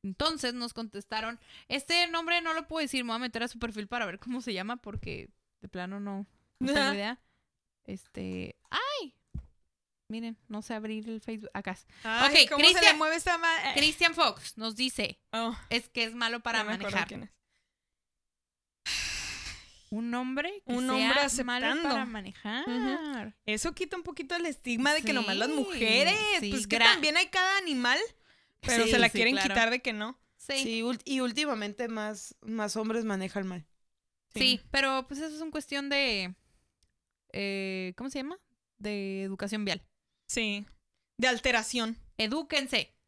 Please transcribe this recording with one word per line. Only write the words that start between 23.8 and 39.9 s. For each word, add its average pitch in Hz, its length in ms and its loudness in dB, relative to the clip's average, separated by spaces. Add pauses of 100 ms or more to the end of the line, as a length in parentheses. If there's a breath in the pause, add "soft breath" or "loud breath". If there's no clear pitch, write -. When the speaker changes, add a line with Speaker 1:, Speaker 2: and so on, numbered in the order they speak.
Speaker 2:
un 349 60 -8
poquito 330 340 -8
el 339 80 -2
estigma 262 480 0
de 311 100 2
que 302 120 0
nomás 220 220 0
las - 120 0
Speaker 1:
Sí, 302 60 -2
Speaker 2:
mujeres. 277 600 2 (260)
Speaker 1:
sí, 208 100 -4
Speaker 2:
Pues 240 160 -2
que 208 100 0
Speaker 1:
gra- 233 160 10
Speaker 2:
también 302 240 2
hay 359 120 4
cada 381 280 2
animal, 277 420 2 (640 soft breath)
pero 233 240 2
Speaker 3:
Sí, 220 60 4
Speaker 2:
se 247 80 6
la 233 80 8
Speaker 1:
sí, 226 60 4
Speaker 2:
quieren 226 220 4
Speaker 1:
claro. 285 140 2
Speaker 2:
quitar 226 220 4
de 247 100 0
que 240 140 -4
no. 214 240 -8 (180)
Speaker 1:
Sí. 269 260 -4
Speaker 3:
Sí, 226 200 -2
ult-, 233 240 -2
y 269 140 0
últimamente 240 680 -2
más, 214 540 -8
más 214 340 -4
hombres 220 300 -2
manejan 190 400 -2
mal. 180 180 -8 (720)
Speaker 1:
Sí, 226 60 -6
Speaker 2:
Sí. 254 200 4 (100)
Speaker 1:
pero 269 380 2
pues 277 120 -10
eso 311 140 -6
es 302 60 -12
una 320 120 -6
cuestión 285 360 -6
de, 226 460 0 (960)
eh, 190 640 -4
¿cómo 262 140 -8
se 285 80 -8
llama? 302 200 -8 (380)
De 196 460 -4
educación 196 420 -4
vial. 175 180 -2 (460)